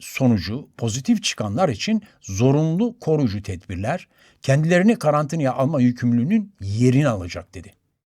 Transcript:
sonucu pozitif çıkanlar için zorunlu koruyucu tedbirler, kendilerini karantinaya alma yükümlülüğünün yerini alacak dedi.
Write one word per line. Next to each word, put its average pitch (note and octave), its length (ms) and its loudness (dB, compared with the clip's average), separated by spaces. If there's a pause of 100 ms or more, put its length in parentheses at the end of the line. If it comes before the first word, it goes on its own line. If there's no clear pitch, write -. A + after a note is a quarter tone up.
sonucu A2+ 760 -2
pozitif C3 460 -2
çıkanlar A2 460 -2
için G#3 340 -2 (180)
zorunlu D#3 800 0
koruyucu C3+ 420 0
tedbirler, G2+ 640 -8 (340)
kendilerini E3+ 560 4
karantinaya D3 540 0
alma C3+ 280 0
yükümlülüğünün B2 800 0
yerini B2 480 2
alacak F2+ 460 -8
dedi. F2 200 -16 (360)